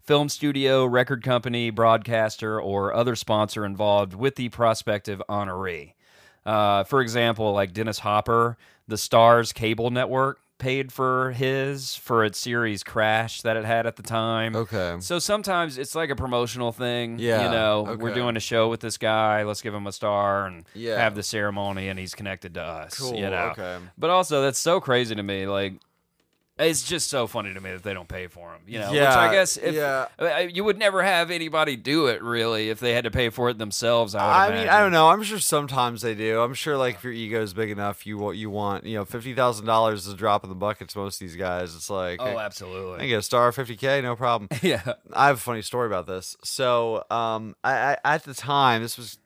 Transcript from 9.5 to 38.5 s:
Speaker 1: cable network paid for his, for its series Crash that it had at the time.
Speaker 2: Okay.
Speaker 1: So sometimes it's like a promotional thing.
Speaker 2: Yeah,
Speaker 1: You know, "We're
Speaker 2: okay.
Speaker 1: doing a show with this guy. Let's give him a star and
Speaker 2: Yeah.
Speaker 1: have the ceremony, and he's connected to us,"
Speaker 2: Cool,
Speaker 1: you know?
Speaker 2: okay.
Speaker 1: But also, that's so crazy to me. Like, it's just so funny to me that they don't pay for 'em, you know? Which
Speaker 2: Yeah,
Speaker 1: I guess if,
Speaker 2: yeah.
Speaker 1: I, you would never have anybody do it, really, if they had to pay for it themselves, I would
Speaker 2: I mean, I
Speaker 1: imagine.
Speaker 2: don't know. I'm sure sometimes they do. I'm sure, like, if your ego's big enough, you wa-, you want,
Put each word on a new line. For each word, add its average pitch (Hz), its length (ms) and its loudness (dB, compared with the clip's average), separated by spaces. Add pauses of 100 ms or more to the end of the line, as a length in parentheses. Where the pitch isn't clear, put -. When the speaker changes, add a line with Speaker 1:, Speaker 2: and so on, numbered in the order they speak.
Speaker 1:
cable 117 380 0
network 131 480 0 (180)
paid 131 340 -2
for 127 420 0
his, 135 640 -2
for 113 300 2
its 101 140 -2
series 117 420 0
Crash 110 600 0
that 113 120 2
it 110 80 -2
had 117 220 0
at 113 100 -4
the - 60 -18
time. 113 540 -2
Speaker 2:
Okay. 98 440 -2
Speaker 1:
So 165 200 -4
sometimes 180 580 -2
it's 135 160 -8
like 160 160 -2
a 139 60 -2
promotional 123 560 -2
thing. 120 480 -4
Speaker 2:
Yeah, 113 260 2
Speaker 1:
You 90 60 0
know, 107 320 2 (160)
"We're 117 100 -4
Speaker 2:
okay. 104 60 -4
Speaker 1:
doing 120 220 0
a - 20 -2
show 113 300 2
with 117 100 -4
this 110 180 -8
guy. 110 460 2
Let's 104 180 -6
give 107 140 -8
him 101 100 -8
a 101 60 -8
star 101 560 0
and 90 260 -14
Speaker 2:
Yeah. 113 240 -4
Speaker 1:
have 113 160 2
the 101 80 -8
ceremony, 101 680 -4
and 92 100 -8
he's 92 160 -10
connected 95 400 -10
to 85 80 -8
us," 80 340 -10
Speaker 2:
Cool, 127 160 -6
Speaker 1:
you 101 160 -6
know? 87 260 -2
Speaker 2:
okay. 90 220 -10 (220)
Speaker 1:
But 160 100 0
also, 170 320 2
that's 135 160 0
so 170 240 2
crazy 123 320 0
to 104 80 -4
me. 98 240 -4
Like, 98 280 -2 (840)
it's 151 220 2
just 165 300 -4
so 123 160 0
funny 101 260 -8
to 95 80 -12
me 95 100 -12
that 92 120 -12
they 101 100 -6
don't 87 140 -10
pay 92 180 -10
for 85 300 -18
'em, 82 100 -20
you 110 140 -10
know? 101 100 -6
Which 147 100 -2
Speaker 2:
Yeah, 135 200 8
Speaker 1:
I 117 120 6
guess 190 260 4
if, 156 180 0
Speaker 2:
yeah. 135 320 0 (100)
Speaker 1:
I, 160 220 0 (120)
you 185 120 -4
would 208 160 0
never 196 240 2
have 170 260 2
anybody 156 460 0
do 139 320 2
it, 110 160 0
really, 113 480 0
if 107 80 -4
they 120 140 2
had 120 100 2
to 113 80 -2
pay 123 180 0
for 123 220 0
it 107 80 -8
themselves, 113 560 0
I 101 100 0
would 113 80 4
Speaker 2:
I 190 140 6
mean, 202 100 0
I 190 60 -2
Speaker 1:
imagine. 202 220 6
Speaker 2:
don't 185 80 2
know. 160 160 10
I'm 202 120 6
sure 208 160 -4
sometimes 131 640 0
they 113 140 -2
do. 110 260 0
I'm 123 140 0
sure, 147 200 -2
like, 123 200 0
if 95 80 -18
your 123 100 -8
ego's 110 400 -4
big 107 160 -4
enough, 101 380 -6
you 107 100 -8
wa-, 101 140 -4
you 107 180 -8
want, 101 380 -4